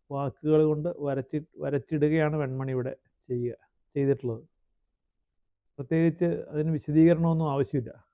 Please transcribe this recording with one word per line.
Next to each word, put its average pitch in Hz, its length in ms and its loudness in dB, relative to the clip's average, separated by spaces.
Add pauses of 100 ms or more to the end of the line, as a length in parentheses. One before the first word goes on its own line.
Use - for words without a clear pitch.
(120)
വാക്കുകൾ 151 520 2
കൊണ്ട് 151 360 -2
വരച്ചി-, 143 480 -6 (100)
വരച്ചിടുകയാണ് 151 800 0
വെൺമണി 135 340 -4
ഇവിടെ 127 260 -4 (320)
ചെയ്യുക, 120 280 -4 (380)
ചെയ്തിട്ടുള്ളത്. 135 480 -2 (1400)
പ്രത്യേകിച്ച് 165 680 0
അതിന് 156 260 -4
വിശദീകരണമൊന്നും 160 800 4
ആവശ്യമില്ല. 135 540 -4 (100)